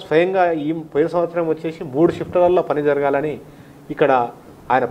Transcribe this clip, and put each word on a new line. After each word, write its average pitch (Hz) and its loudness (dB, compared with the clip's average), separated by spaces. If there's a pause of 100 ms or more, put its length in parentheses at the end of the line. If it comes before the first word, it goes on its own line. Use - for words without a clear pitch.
స్వయంగా 180 2 (220)
ఈ 156 -2 (220)
పోయిన 156 2
సంవత్సరం 170 -2
వచ్చేసి 160 -8 (100)
మూడు 165 4
షిఫ్ట్లలో 180 2
పని 143 0
జరగాలని 143 0 (600)
ఇక్కడ 143 2 (600)
ఆయన 127 2